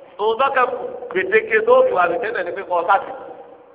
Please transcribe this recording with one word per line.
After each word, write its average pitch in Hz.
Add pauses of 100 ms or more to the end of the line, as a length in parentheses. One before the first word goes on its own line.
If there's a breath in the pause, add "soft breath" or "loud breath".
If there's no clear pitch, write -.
(140)
Ohun 220
tó 269
kẹ́ 262 (420)
gbèdéke 214
tó 247
fi 254
wà 185
àlùjẹ́ 175
náà 202
ni 170
pé 190
kọ́ 180
ọ 170
sáà 190
ti. - (640)